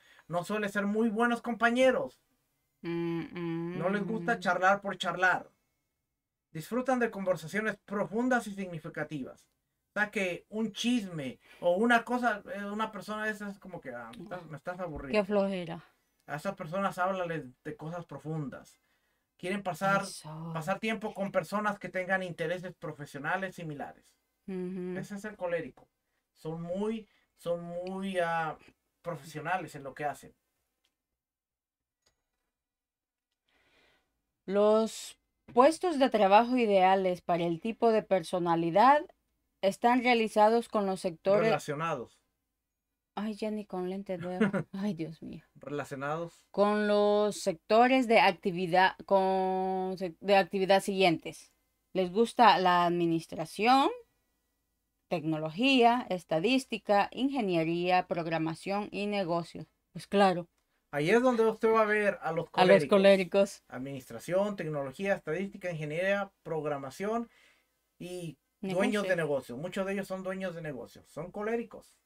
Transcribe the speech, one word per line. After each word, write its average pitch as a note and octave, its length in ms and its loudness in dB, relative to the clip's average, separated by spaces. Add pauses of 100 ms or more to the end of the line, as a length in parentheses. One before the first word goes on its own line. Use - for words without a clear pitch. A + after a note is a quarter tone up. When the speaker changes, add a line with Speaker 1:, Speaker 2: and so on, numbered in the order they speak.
(280)
Speaker 1:
No E3+ 160 -4
suele G#3 240 -4
ser G3+ 180 -2
muy A3 240 2
buenos A#3 320 0
compañeros. A#3+ 800 0 (640)
Speaker 2:
Mm, E3+ 960 -6
Speaker 1:
No E3 120 -2
les G3+ 160 -2
gusta F3 300 -4
Speaker 2:
mm. F#3 40 -8
Speaker 1:
charlar F#3 400 2
por G3 180 -8
charlar. F3 520 0 (1000)
Disfrutan B3+ 460 -2
de A#3 120 0
conversaciones G3 720 -4
profundas A3 640 -2
y G3+ 80 -10
significativas. D#3+ 920 -8 (440)
O - 80 -8
sea G#3 120 0
que F#3+ 400 -4
un G#3+ 220 -4
chisme F#3 680 -2 (220)
o F3 160 2
una A#3 280 4
cosa, A#3 380 -2 (120)
eh, G3+ 100 -8
una G#3 280 -4
persona G#3 320 -8
de G#3+ 60 -2
esas G3+ 240 -8
es - 40 -20
como F3+ 220 -16
que, C3+ 140 -14
"Ah, A#2 220 -14
me E3+ 80 -14
estás, F3 220 -12
me D3+ 100 -14
estás F3+ 240 -10
aburriendo". F3 380 -6
Speaker 2:
Qué G#3 60 2
flojera. F#3+ 580 -2 (440)
Speaker 1:
A C#3+ 100 -8
esas G3 180 -6
personas F#3 440 -6
háblales F3+ 460 -4 (200)
de D3+ 120 -10
cosas E3 300 -10
profundas. D3+ 720 -10 (600)
Quieren F#3+ 240 -6
pasar, G3 400 -2
Speaker 2:
Eso. D#3+ 520 -12
Speaker 1:
pasar E3 260 -4
tiempo A3 340 -6
con G3 160 -6
personas G3+ 480 -2
que F3+ 120 -10
tengan F#3 320 -2
intereses E3+ 520 -6
profesionales D#3+ 800 -8
similares. D3+ 500 -12 (420)
Speaker 2:
Ujú. F#3 520 -8
Speaker 1:
Ese G3 180 -12
es G3 80 -12
el G#3+ 120 -14
colérico. E3+ 520 -6 (440)
Son E3 300 -12
muy, G3+ 440 -6 (300)
son E3+ 260 -6
muy, F#3 560 -8
ah, E3 380 -2 (460)
profesionales D#3+ 720 -6
en C#3 100 -14
lo C3 100 -12
que D3+ 100 -8
hacen. C#3+ 300 -8 (4000)
Speaker 2:
Los G#3+ 760 2 (340)
puestos D#4 460 4
de C4 120 6
trabajo A3 460 6
ideales F#3+ 640 4
para E3+ 240 0
el E3+ 160 -2
tipo A3+ 300 0
de G#3+ 120 4
personalidad F3+ 1000 4 (600)
están A#3+ 400 2
realizados A3+ 640 4
con G3+ 180 0
los F#3+ 140 -2
sectores G3 460 2
Speaker 1:
Relacionados. D3+ 760 -4 (960)
Speaker 2:
Ay, G#3+ 160 -4
ya G#3+ 160 -6
ni G#3+ 140 -6
con F3+ 240 -6
lentes F#3+ 320 -6
veo. F3+ 180 -6
Speaker 1:
<laughs> G3+ 340 0
Speaker 2:
Ay, G3 220 -4
Dios D#3+ 280 -10
mío. - 200 -14 (120)
Speaker 1:
Relacionados. C#3+ 960 -8
Speaker 2:
Con G#3 360 2
los G#3 540 2
sectores A#3+ 680 4
de A3 120 8
actividad, F#3 760 4 (120)
con F#3+ 920 0
se-, F3+ 220 -6
de G3 160 4
actividad F#3+ 460 4
siguientes. F3+ 680 0 (440)
Les F3+ 180 -2
gusta G#3+ 460 6
la F3+ 260 4
administración, F3 1040 0 (1200)
tecnología, F#3 1000 2
estadística, G3+ 1000 0
ingeniería, F3+ 960 0
programación E3 840 -4
y G3 140 -4
negocios. E3+ 600 -4 (260)
Pues E3 140 -14
claro. F#3+ 400 2 (440)
Speaker 1:
Ahí D3 200 0
es A#3 120 6
donde A#3+ 240 4
usted A3 260 2
va A3 100 6
a G#3+ 40 2
ver G#3 360 0
a D#3+ 100 -4
los E3 200 -4
Speaker 2:
A F#3 120 4
los - 20 6
Speaker 1:
coléricos. F#3 300 6
Speaker 2:
coléricos. G3 720 4
Speaker 1:
Administración, C#3 880 -6
tecnología, D#3 580 -4
estadística, F3+ 560 -6
ingeniería, F3 600 -4 (120)
programación D#3 880 -6 (680)
y F3 380 -10 (240)
dueños G3 440 0
Speaker 2:
Negocio. F#3+ 60 0
Speaker 1:
de F#3 60 0
negocio. C#3+ 400 -2
Muchos F#3 300 -6
de G3 80 -4
ellos G3 120 -6
son F#3+ 160 -8
dueños F#3+ 320 -8
de E3+ 80 -12
negocio. C3 440 -12
Son C3 260 -12
coléricos. A3 720 -8